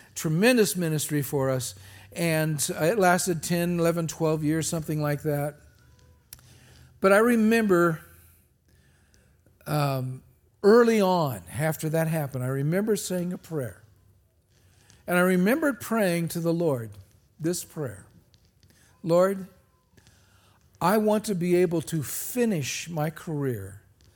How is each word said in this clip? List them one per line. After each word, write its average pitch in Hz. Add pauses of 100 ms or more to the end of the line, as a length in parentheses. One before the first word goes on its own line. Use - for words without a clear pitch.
(140)
tremendous 196
ministry 156
for 135
us. 131 (380)
And, 156 (160)
uh, 151
it 208
lasted 180
ten, 175
eleven, 165
twelve 156
years, 156
something 156
like 147
that. 147 (1400)
But 190
I 196
remember, 214 (1700)
um, 135 (400)
early 226
on, 165 (160)
after 156
that 160
happened, 143
I 127
remember 165
saying 180
a 180
prayer. 131 (1200)
And 175
I 180
remembered 208
praying 175
to 175
the 165
Lord 143 (500)
this 175
prayer. 113 (960)
"Lord, 185 (1300)
I 190
want 214
to 214
be 175
able 175
to 160
finish 180
my 160
career 120 (360)